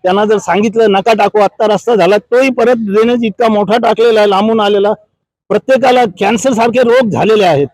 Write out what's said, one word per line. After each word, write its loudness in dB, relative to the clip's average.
त्यांना 0
जर 0
सांगितलं 0
नका 0
टाकू, 0
आत्ता 0
रस्ता -2
झाला, 2
तोही 0
परत 0
ड्रेनेज -2
इतका -2
मोठा 0
टाकलेला 0
आहे 2
लांबून 0
आलेला. 0
प्रत्येकाला 0
कॅन्सर -2
सारखे 0
रोग 2
झालेले 0
आहेत 0